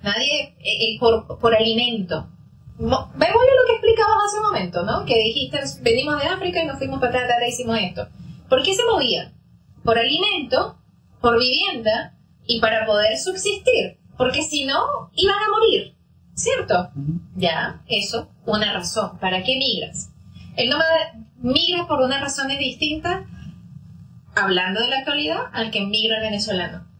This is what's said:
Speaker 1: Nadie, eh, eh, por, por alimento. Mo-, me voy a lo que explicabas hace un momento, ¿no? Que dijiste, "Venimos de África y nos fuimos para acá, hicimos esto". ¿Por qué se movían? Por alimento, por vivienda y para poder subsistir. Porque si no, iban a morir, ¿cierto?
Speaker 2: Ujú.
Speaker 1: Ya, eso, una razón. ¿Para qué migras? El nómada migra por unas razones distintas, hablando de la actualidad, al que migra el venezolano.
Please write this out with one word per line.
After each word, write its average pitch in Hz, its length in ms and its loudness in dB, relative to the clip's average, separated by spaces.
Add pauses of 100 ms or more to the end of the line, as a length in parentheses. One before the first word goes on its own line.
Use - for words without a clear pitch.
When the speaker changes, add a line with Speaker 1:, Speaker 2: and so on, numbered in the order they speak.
Speaker 1:
Nadie, 269 560 -2
eh, 226 340 -2
eh, 214 60 -10
por, 226 400 2
por 226 160 4
alimento. 226 720 0 (480)
Mo-, - 380 0
me 277 100 4
voy 453 220 6
a 508 140 8
lo 494 60 6
que 453 60 4
explicabas 440 420 4 (120)
hace 403 100 -2
un 427 60 -2
momento, 180 420 0
¿no? 262 200 -2
Que 233 120 4
dijiste, 254 400 0 (240)
"Venimos 269 400 2
de 294 80 0
África 359 340 -2
y 311 40 -2
nos 269 100 -8
fuimos 269 220 -6
para 247 260 0
acá, 240 220 0
hicimos 233 340 -2
esto". 180 260 -6 (400)
¿Por - 140 4
qué 381 140 2
se 466 100 0
movían? 277 480 0 (500)
Por 233 140 4
alimento, 311 800 0 (420)
por 233 200 4
vivienda 254 720 0 (320)
y 233 140 -2
para 220 260 2
poder 214 320 2
subsistir. 392 800 0 (220)
Porque 262 240 2
si 294 220 -4
no, 349 500 -2
iban 392 200 4
a 427 140 0
morir, - 460 2 (400)
¿cierto? 294 600 0
Speaker 2:
Ujú. 151 260 -4 (140)
Speaker 1:
Ya, 175 520 -2
eso, 220 420 -4 (160)
una 208 260 0
razón. 196 460 -4
¿Para 185 240 -2
qué 262 160 0
migras? - 540 -4 (440)
El 233 140 0
nómada 320 460 0 (240)
migra 339 480 0
por 277 140 0
unas 269 200 0
razones 277 380 -4
distintas, 311 640 -4 (1120)
hablando 190 460 0
de 247 60 0
la 262 120 0
actualidad, 302 420 -2 (120)
al 226 180 -4
que 214 140 -2
migra 214 320 0
el 214 60 -4
venezolano. 190 640 -4 (140)